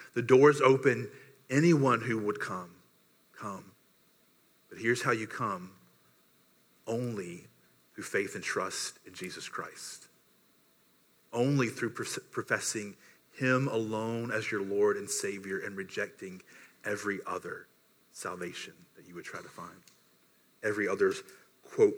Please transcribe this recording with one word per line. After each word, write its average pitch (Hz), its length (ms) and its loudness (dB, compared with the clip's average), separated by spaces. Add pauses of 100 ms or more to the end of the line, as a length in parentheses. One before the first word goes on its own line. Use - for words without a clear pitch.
(140)
The 120 80 0
door's 135 380 8
open. 131 500 6 (400)
Anyone 135 500 6
who 117 180 -2
would 104 200 -2
come, 90 320 -8 (640)
come. 95 360 -12 (960)
But 92 100 -18
here's 117 240 0
how 135 80 0
you 110 160 -2
come. 95 460 -6 (1120)
Only 107 600 -6 (460)
through 104 100 -12
faith - 320 -4
and 92 80 -10
trust - 600 -6
in 92 80 -20
Jesus 90 360 -12
Christ. - 580 -12 (1300)
Only 127 360 4
through 113 220 -4
pros-, - 300 -8 (100)
professing 104 640 -4 (380)
him 131 340 0
alone 113 640 -2
as 110 220 -4
your 104 100 -2
Lord 101 340 2
and 101 140 -8
Savior 98 480 -6
and 101 180 -10
rejecting 95 680 -10 (420)
every 104 420 -4
other 90 400 -8 (460)
salvation 90 640 -10 (220)
that 85 120 -20
you 87 80 -18
would 82 80 -12
try - 160 -12
to 82 80 -16
find. 82 340 -16 (800)
Every 104 260 0
other, 95 240 4 (520)
quote, 104 320 4